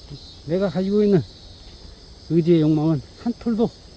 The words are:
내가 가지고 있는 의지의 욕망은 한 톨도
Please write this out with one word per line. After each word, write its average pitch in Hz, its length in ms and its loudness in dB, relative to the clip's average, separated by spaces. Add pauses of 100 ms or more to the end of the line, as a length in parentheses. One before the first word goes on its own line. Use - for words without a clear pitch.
(480)
내가 190 220 -2
가지고 196 340 0
있는 196 180 4 (1080)
의지의 165 300 2
욕망은 151 400 0 (180)
한 233 200 -6
톨도 226 300 -2 (280)